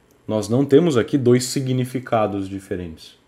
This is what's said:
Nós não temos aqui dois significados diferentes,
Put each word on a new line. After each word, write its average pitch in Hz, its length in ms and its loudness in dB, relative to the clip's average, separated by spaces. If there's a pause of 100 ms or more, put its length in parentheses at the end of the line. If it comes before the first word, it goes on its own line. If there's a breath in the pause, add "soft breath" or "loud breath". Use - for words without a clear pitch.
(260)
Nós 107 220 -2
não 127 180 2
temos 143 320 4
aqui 110 200 0
dois 123 280 4
significados 123 1040 -4
diferentes, 90 680 -12 (100)